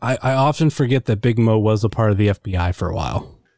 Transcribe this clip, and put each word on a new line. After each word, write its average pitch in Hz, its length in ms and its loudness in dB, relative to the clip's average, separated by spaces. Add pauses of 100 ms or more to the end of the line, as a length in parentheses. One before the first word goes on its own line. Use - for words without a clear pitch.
I, 123 200 -2
I 131 120 -2
often 147 360 2
forget 131 360 -2
that 107 160 -2
Big 117 160 0
Mo 113 200 4
was 107 240 2
a 113 60 0
part 107 220 0
of 98 80 2
the 104 100 4
F 98 140 -2
B 92 140 -6
I 87 160 0
for 85 180 -4
a 90 40 -6
while. - 440 -6 (180)